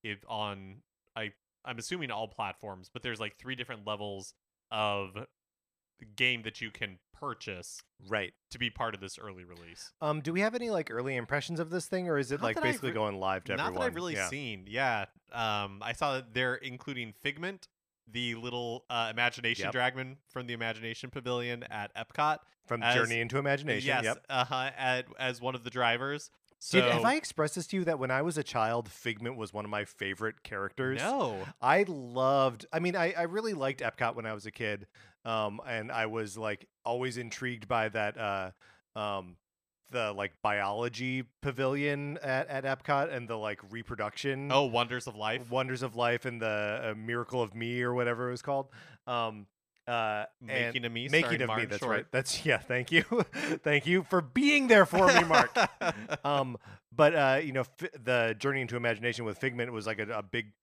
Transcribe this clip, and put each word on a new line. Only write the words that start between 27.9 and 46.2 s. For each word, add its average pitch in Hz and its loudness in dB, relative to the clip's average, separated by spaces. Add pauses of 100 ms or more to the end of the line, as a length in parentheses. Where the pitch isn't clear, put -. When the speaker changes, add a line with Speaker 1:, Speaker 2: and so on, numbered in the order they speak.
Speaker 2:
when 131 -2
I 131 2
was 160 -2
a 147 -2
child, 117 0
Figment 117 -6
was 110 -6
one 104 -6
of 104 -6
my 104 0
favorite 101 -4
characters? 120 -4
Speaker 1:
No. 139 -2 (120)
Speaker 2:
I 156 6
loved, 131 2
I 160 -2
mean, 175 0
I, 175 2
I 165 0
really 208 -2
liked 135 -2
Epcot 117 0
when 113 -6
I 110 -4
was 104 -10
a 107 -10
kid, 104 -4 (400)
um, 110 0
and 117 -6
I 113 0
was, 107 -4
like, 107 -4 (180)
always 123 -2
intrigued 117 -8
by 110 2
that, 104 -2
uh, 98 -2 (440)
um, 98 -4 (520)
the, 113 -2
like, 98 -4
biology 113 0 (180)
pavilion 143 0
at, 135 0
at 135 -4
Epcot 139 0
and 123 -6
the, 113 -4
like, 107 -4 (120)
reproduction 120 -4
Speaker 1:
Oh, 139 8
Wonders 120 0
of 113 -10
Life? 117 -2
Speaker 2:
Wonders 127 0
of 120 -4
Life 120 2